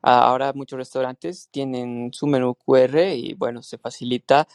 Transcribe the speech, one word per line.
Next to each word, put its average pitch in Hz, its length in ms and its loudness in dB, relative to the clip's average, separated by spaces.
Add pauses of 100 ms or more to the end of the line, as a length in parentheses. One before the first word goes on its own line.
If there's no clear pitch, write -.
Ah, 123 260 6
ahora 131 260 0
muchos 135 240 -10
restaurantes 131 720 -8
tienen 123 600 -8
su - 160 -6
menú 127 280 0
Q - 200 0
R 143 400 2
y, - 200 -8
bueno, 117 280 -8
se - 140 -16
facilita. 123 760 0